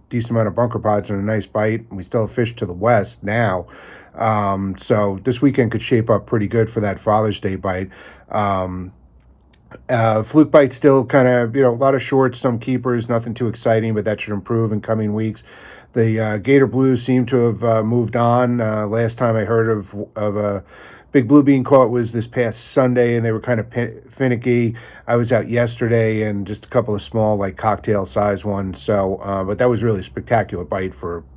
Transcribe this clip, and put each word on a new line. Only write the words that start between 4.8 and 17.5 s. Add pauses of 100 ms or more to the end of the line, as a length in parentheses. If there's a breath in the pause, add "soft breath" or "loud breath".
this
weekend
could
shape
up
pretty
good
for
that
Father's
Day
bite. (400 loud breath)
Um, (960)
uh,
fluke
bite
still
kinda,
you
know,
a
lot
of
shorts,
some
keepers,
nothing
too
exciting,
but
that
should
improve
in
coming
weeks. (520 loud breath)
The,
uh,
Gator
Blues
seem
to
have,